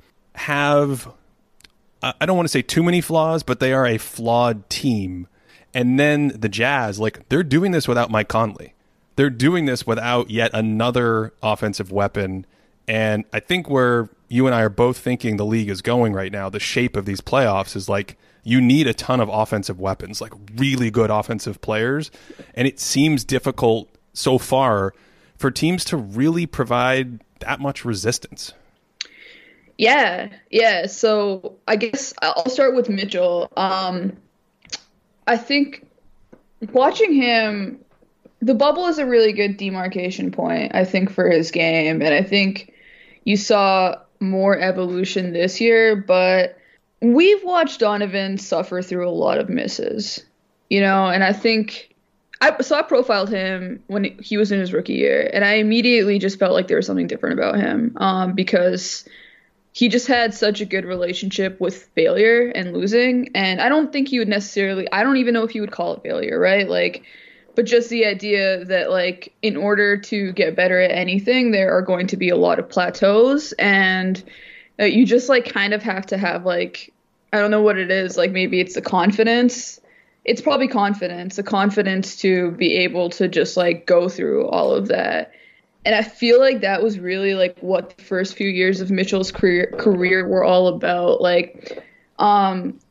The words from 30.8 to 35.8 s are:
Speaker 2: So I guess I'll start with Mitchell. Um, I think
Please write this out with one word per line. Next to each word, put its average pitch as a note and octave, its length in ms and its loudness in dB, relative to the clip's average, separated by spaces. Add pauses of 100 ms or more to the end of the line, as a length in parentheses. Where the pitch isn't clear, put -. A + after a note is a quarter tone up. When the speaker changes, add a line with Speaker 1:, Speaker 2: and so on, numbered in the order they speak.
Speaker 2:
So G3+ 680 -2 (120)
I G#3 80 2
guess G#3+ 440 -6
I'll E3 280 0
start C4 260 2
with A#3+ 140 2
Mitchell. F#3 680 -2
Um, F#3 600 -2 (1080)
I A#3 100 4
think C#4 500 -2 (840)